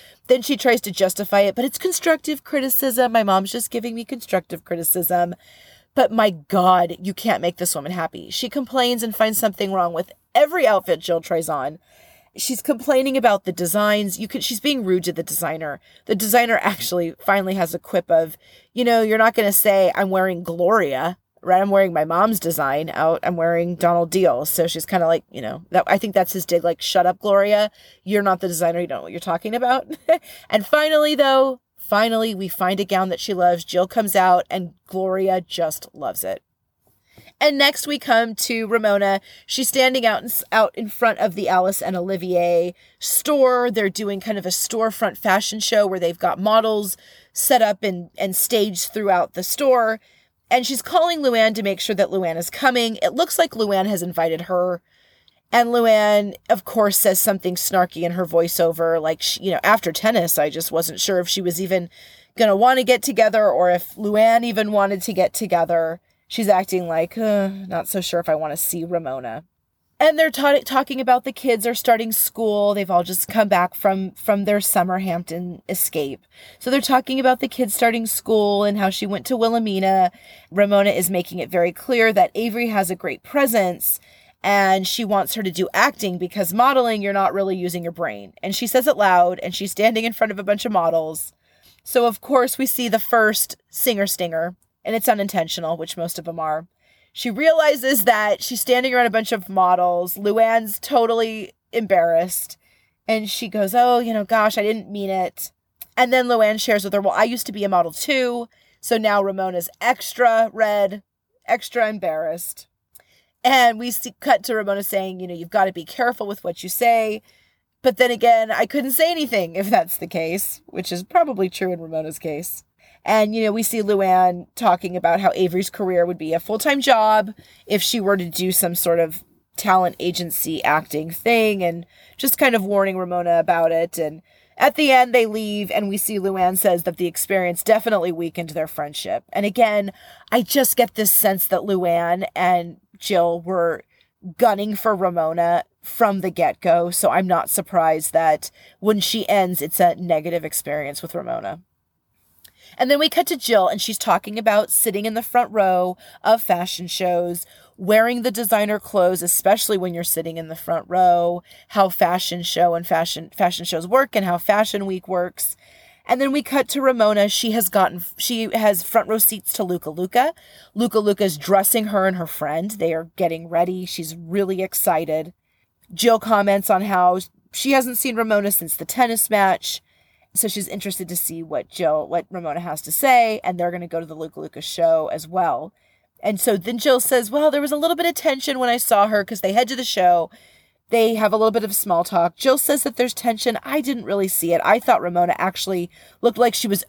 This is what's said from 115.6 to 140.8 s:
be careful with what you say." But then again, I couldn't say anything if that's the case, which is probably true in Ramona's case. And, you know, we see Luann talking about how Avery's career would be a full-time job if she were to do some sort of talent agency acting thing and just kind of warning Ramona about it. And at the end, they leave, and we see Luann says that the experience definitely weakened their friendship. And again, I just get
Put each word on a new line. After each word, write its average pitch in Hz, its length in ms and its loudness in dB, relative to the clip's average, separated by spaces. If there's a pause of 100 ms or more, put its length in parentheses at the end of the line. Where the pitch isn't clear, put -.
be 175 120 -10
careful 240 420 -4
with 202 180 -8
what 175 180 -8
you 185 60 -10
say." 220 540 0 (600)
But 247 140 2
then 247 140 4
again, 226 400 2
I 220 160 0
couldn't 269 260 -2
say 330 180 2
anything 226 460 -2
if 196 140 -2
that's - 260 2
the - 100 -8
case, 170 600 -4
which - 260 -8
is 175 100 -6
probably 240 460 0
true 180 240 -4
in 170 80 -8
Ramona's 160 380 -8
case. 156 440 -8 (420)
And, 214 300 2
you 226 100 -2
know, 214 80 0
we 220 100 -2
see 226 200 -2
Luann 185 720 2
talking 180 420 0
about 175 240 2
how 190 140 2
Avery's 180 360 0
career 185 340 0
would 175 140 -4
be 156 160 -4
a 170 60 0
full-time 277 400 -2
job 214 520 2 (340)
if 202 160 0
she - 160 -2
were 202 180 2
to 175 120 -4
do 185 240 -2
some 175 220 0
sort 170 240 0
of 165 260 -2 (320)
talent 185 420 2
agency 170 640 -6
acting 156 460 -2
thing 214 520 0
and 170 240 -4 (300)
just - 200 -2
kind 254 180 2
of 220 80 2
warning 196 360 0
Ramona 175 400 0
about 165 340 2
it. 170 260 -2
And 156 220 -6 (380)
at 285 160 2
the 294 180 4
end, 247 220 6
they 240 100 6
leave, 208 460 -4
and 208 180 -2
we 196 80 -4
see 214 220 -4
Luann 185 400 0
says 175 240 2
that 175 160 -6
the 180 80 -2
experience 175 560 -2
definitely 214 500 0
weakened 165 380 -8
their 156 180 -6
friendship. 147 640 -8
And 208 140 0
again, 208 460 0 (380)
I 247 120 2
just 247 340 2
get - 180 2